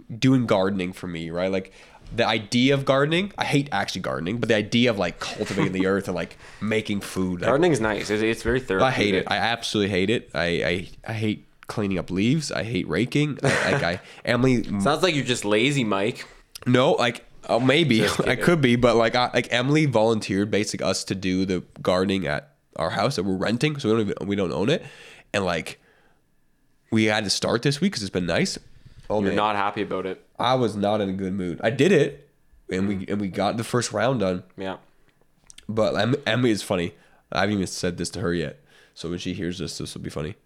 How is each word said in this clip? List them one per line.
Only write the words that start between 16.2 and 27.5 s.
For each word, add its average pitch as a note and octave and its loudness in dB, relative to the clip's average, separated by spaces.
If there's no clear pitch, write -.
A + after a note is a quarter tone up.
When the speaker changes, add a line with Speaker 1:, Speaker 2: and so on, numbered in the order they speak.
Speaker 1:
No, B2+ 6
like, A#2+ 0
oh, A2 4
maybe. C3 4
Speaker 2:
Just G#2 2
Speaker 1:
<laughs> - -
I - 0
Speaker 2:
kidding. B2+ -2
Speaker 1:
could E3+ 4
be, A#2+ 6
but, A#2+ 6
like, A2+ 4
I, B2 2
like, B2 0
Emily C#3+ 2
volunteered A2 2
basically G2+ -2
us F#2+ -2
to - -4
do F#2+ 0
the F#2 -2
gardening F#2+ 2
at C#2+ -4
our E2 -2
house A2 -2
that F#2 0
we're F#2+ -2
renting, A#2+ -2
so C3+ -4
we G#2+ 4
don't G2 -2
even, - -6
we G2+ -2
don't F#2+ -2
own F2 0
it. F3 -2
And, G2+ -2
like, E2 -4
we A2 4
had G#2+ 2
to G2 -4
start - 0